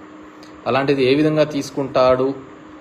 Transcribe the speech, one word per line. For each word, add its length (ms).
అలాంటిది 380
ఏ 100
విధంగా 280
తీసుకుంటాడు 880